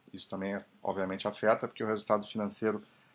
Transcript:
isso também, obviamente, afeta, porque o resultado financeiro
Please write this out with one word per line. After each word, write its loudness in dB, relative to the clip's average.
isso -12
também, -4
obviamente, -2
afeta, 4
porque -6
o 0
resultado 2
financeiro -2